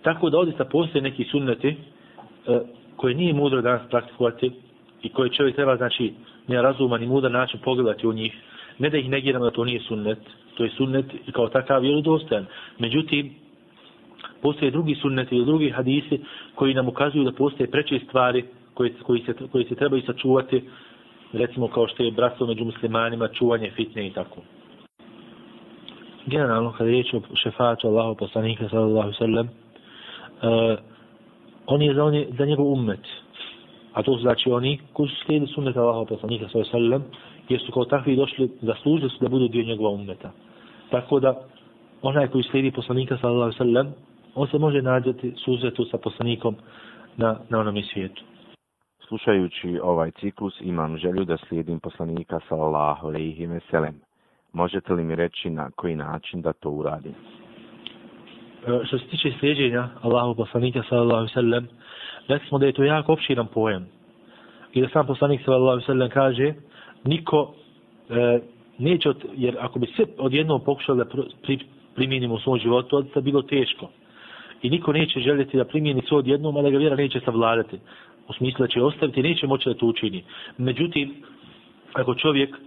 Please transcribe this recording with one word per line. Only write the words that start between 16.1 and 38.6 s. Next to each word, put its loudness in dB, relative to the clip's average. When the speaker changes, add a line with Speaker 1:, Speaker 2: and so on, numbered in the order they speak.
Speaker 1:
koji 2
nam 0
ukazuju 0
da 2
postoje 0
preče 0
stvari 0
koje, 0
koji 0
se, -4
koji 2
se -6
trebaju 0
sačuvati, 2
recimo, -2
kao 2
što -4
je 0
bratstvo 0
među -2
muslimanima, -2
čuvanje 0
fitne -6
i -12
tako. -10
Generalno, 0
kada 0
je 4
riječ 2
o -2
šefatu 0
Allahov 2
poslanika, -2
sallallahu 2
alejhi -6
ve 4
sellem, 2
e, 4
on 2
je 4
za, 2
on 4
je 0
za 2
njegov 2
ummet. -2
A -2
to 2
su, -4
znači, 2
oni 0
koji 0
su -10
slijedili 0
sunnet -2
Allahov 2
poslanika, -6
sallallahu -2
alejhi 4
ve 2
sellem, -4
jer 0
su -12
kao 0
takvi 0
došli, 0